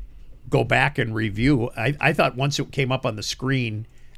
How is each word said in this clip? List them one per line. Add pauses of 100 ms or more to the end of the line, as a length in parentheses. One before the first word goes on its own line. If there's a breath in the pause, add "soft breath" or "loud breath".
(500)
go
back
and
review.
I,
I
thought
once
it
came
up
on
the
screen (320 soft breath)